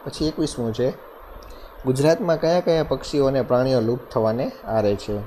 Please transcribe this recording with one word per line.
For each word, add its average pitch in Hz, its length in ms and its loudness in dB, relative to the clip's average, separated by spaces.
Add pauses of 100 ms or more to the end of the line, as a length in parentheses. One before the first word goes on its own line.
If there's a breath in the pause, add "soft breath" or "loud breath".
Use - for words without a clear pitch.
પછી 151 240 -2
એકવીસમું 139 440 -2
છે, 123 180 0 (960 loud breath)
ગુજરાતમાં 160 540 2
કયા 175 200 4
કયા 165 240 2
પક્ષીઓ 139 420 0
અને 135 160 2
પ્રાણીઓ 127 380 2
લુપ્ત 120 320 -2
થવાને 113 380 0 (180)
આરે 104 280 2
છે? 104 300 -6